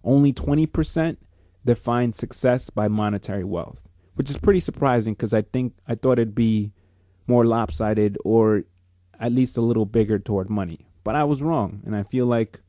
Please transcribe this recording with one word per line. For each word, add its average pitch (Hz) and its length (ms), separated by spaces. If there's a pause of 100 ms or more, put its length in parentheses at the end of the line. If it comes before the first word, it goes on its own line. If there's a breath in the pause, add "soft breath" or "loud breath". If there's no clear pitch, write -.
Only 139 280
twenty 151 360
percent 160 500 (480)
define 120 480
success - 560
by 107 180
monetary 104 580
wealth, - 420 (280)
which 139 140
is 139 80
pretty 196 220
surprising 120 560
'cause 110 180
I 107 80
think, 127 320 (140)
I 123 80
thought 123 240
it'd 110 160
be 110 380 (520)
more 120 200
lopsided 107 800
or 110 400 (520)
at 120 140
least 127 240
a 120 60
little 113 240
bigger 107 340
toward 98 300
money. 92 380 (180)
But 110 100
I 147 80
was 143 180
wrong, 107 440
and 107 100
I 101 80
feel 123 220
like 117 440